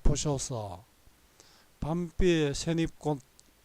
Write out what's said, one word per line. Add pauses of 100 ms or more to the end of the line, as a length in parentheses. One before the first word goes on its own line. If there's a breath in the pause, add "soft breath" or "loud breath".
보소서 (960 soft breath)
밤비에
새잎꽃 (460)